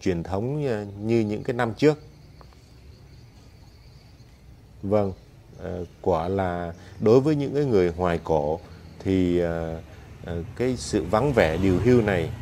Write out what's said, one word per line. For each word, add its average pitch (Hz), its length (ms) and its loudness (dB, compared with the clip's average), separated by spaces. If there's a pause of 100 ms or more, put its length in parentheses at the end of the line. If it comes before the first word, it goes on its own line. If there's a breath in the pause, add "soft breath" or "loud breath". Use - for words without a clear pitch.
truyền 87 220 0
thống, 127 440 -4
ờ, 104 180 -4 (160)
như 113 180 2
những 104 240 -2
cái 127 100 -4
năm 117 200 -2
trước. 147 260 2 (2750)
Vâng, 98 300 0 (460)
ờ, 87 260 -8 (160)
quả 85 260 0
là 87 460 -2 (260 loud breath)
đối 110 200 6
với 151 160 0
những 139 180 -4
cái 143 120 0
người 95 320 4
hoài 87 260 0
cổ 78 360 -2 (400 loud breath)
thì, 90 400 2
ờ, 82 420 -4 (440 loud breath)
ờ, 85 180 -6 (120)
cái 127 220 -2
sự - 340 -2
vắng 127 220 2
vẻ 82 240 4
điều 92 220 4
hưu 120 220 4
này 90 280 2 (120)